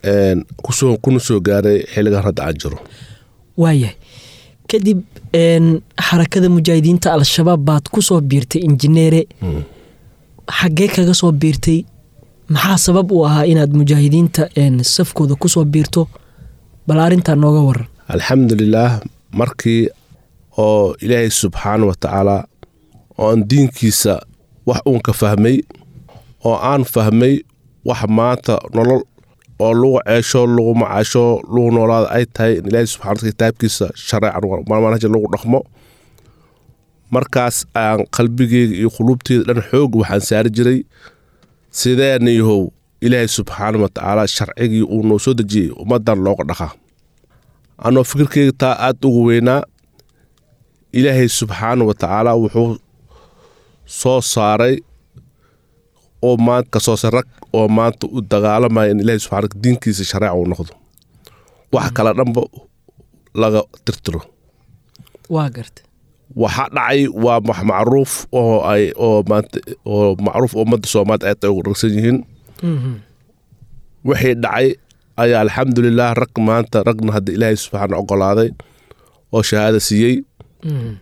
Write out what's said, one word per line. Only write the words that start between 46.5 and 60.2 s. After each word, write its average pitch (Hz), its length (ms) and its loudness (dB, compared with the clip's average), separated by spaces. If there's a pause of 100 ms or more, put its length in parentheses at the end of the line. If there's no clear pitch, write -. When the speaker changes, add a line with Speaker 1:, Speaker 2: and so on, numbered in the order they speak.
Speaker 1:
Anoo 127 240 2
fikirkeyga 139 480 0
taa 131 280 -2
aad 127 240 -2
ugu 120 220 2
weynaa, 117 360 2 (1300)
Ilaahay 127 360 2
subxaanahu 113 580 -2
wa 104 60 0
tacaala 104 400 0
wuxuu 117 440 0 (1080)
soo 127 360 -2
saaray 113 540 0 (1500)
oo 123 140 2
maanta 120 340 0
ka 110 80 -2
soo 113 180 0
saaray 113 200 0
rag 127 100 -4 (220)
oo 110 180 0
maanta 113 380 0
u 123 160 -8
dagaalamaya 107 680 0
in 104 80 0
Ilaahay 110 200 0
subxaanahu 101 400 -6
diinkiisa 113 440 -2
shareeca 95 320 -4